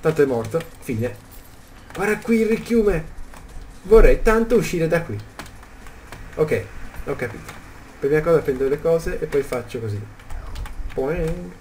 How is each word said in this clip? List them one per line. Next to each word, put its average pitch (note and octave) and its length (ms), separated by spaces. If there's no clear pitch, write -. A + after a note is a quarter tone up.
Tanto D#3 220
è C#3 40
morto, A2+ 340
fine. A#2+ 360
Guarda G#3 240
qui A3+ 220
il A3 80
ricchiume! G#3 680
Vorrei G#3+ 360
tanto A3+ 360
uscire E3 320
da E3+ 120
qui. G#2+ 180
Ok, D3+ 300
ho C#3+ 120
capito. - 360
Prima D3 200
cosa D#3+ 200
prendo C3+ 280
le D3 100
cose E3 400
e D#3 80
poi C#3+ 160
faccio A#2+ 380
così. G#2 180
Poing. E3+ 580